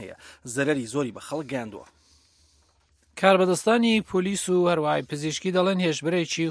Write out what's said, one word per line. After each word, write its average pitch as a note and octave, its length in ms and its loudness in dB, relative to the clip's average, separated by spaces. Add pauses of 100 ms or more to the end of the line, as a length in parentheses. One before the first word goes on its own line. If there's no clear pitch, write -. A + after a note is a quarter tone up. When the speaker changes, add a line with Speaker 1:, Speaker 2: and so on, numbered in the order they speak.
Speaker 1:
هەیە. F#2 140 -16 (380)
زەرەری C#3 380 0
زۆری C3 240 -2
بە F#2+ 100 -16
خەڵک D3 260 -6
گەیاندووە. A2 340 -8 (1300)
Speaker 2:
کاربەدەستانی G3 760 4 (160)
پۆلیس F#3 380 -2
و F3+ 220 4
هەروەهای D3+ 400 0
پزیشکی D#3 460 -4
دەڵێن F#3 300 2
هێشبرێکی E3 640 -2